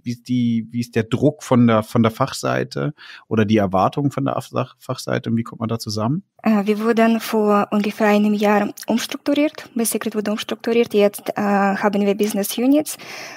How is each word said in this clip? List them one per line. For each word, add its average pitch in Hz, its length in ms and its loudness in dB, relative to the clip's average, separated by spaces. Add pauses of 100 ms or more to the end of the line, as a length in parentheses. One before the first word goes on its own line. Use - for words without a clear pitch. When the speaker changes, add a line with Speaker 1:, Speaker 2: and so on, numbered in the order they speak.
Speaker 1:
wie 120 60 -6
ist 120 180 -12
die, 117 420 0
wie 120 80 -6
ist - 160 -6
der 113 80 2
Druck 127 400 0
von 120 240 4
der, 110 160 4
von - 200 0
der 113 80 4
Fachseite 131 800 -4 (340)
oder 110 160 2
die 107 140 2
Erwartung 101 540 2
von 135 120 -6
der 131 140 -2
Af-, - 420 -6
Fachseite - 500 -6
und 117 60 0
wie 117 80 -2
kommt - 160 -12
man 113 80 -4
da 113 100 -4
zusammen? 110 460 -4 (200)
Speaker 2:
Äh, 208 220 2
wir 208 140 0
wurden 226 400 2
vor 208 520 2
ungefähr 208 360 0
einem 208 260 4
Jahr 208 400 0 (120)
umstrukturiert. 285 920 -2
Secret 226 380 -4
wurde 208 160 -2
umstrukturiert. 233 640 0
Jetzt, 202 360 0
äh, - 120 -4
haben 202 640 2
wir 202 100 2
Business 208 420 -2
Units 277 400 2 (400)